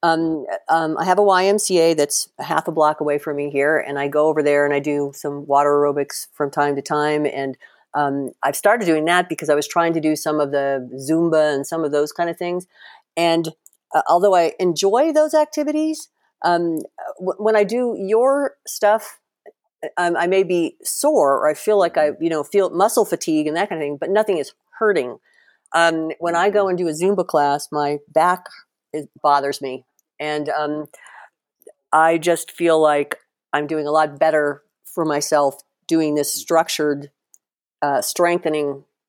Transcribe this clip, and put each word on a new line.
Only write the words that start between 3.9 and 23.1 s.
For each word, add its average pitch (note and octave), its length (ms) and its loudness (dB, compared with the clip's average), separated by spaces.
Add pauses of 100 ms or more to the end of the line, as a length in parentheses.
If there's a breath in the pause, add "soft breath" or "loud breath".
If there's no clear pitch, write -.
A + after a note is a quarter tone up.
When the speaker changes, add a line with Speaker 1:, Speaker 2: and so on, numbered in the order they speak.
Speaker 1:
I C#3+ 80 -2
go D3+ 200 2
over D#3 140 0
there C#3+ 240 4
and C#3+ 80 0
I C#3+ 60 0
do C#3+ 340 -4
some C#3+ 320 -10
water C#3+ 240 4
aerobics C#3+ 640 0
from C#3+ 160 -4
time C#3+ 260 0
to C#3 60 -6
time. D3+ 440 -2
And, C3+ 320 -6 (380 soft breath)
um, C#3 360 -2 (120)
I've - 120 0
started G#3+ 300 2
doing D#3 200 0
that F3+ 240 2
because D#3 200 -8
I D3 60 4
was D3 120 -2
trying E3 260 0
to D#3+ 60 -2
do D#3 160 0
some D3+ 240 -2
of C#3+ 120 0
the C#3 380 -2 (200)
Zumba D#3+ 440 2
and C#3 140 -4
some E3 160 -4
of C#3+ 80 -2
those D3 200 0
kind E3+ 180 -4
of E3 80 -8
things. F3+ 280 -6 (520 loud breath)
And, E3 320 2 (440)
uh, D#3+ 140 2
although F#3 280 4
I E3+ 240 2
enjoy G3 520 2
those D4+ 220 2
activities, D4+ 720 -2 (380)
um, E3+ 320 0 (420)
w-, F#3 180 -6
when A3 180 2
I G#3 80 4
do A#3 360 -2
your B3+ 560 0 (120)
stuff, - 520 0 (800)
um, F3 180 0
I E3+ 120 0
may F#3+ 160 2
be F3 400 -2
sore G3+ 540 2
or D3+ 120 2
I D3+ 60 0
feel G#3+ 220 0
like E3+ 200 2
I, D3+ 140 2
Speaker 2:
Mm-hmm. - 120 -8
Speaker 1:
you E3+ 60 0
know, D#3 140 -2
feel F#3+ 260 0
muscle G3+ 360 2
fatigue D#3 420 -2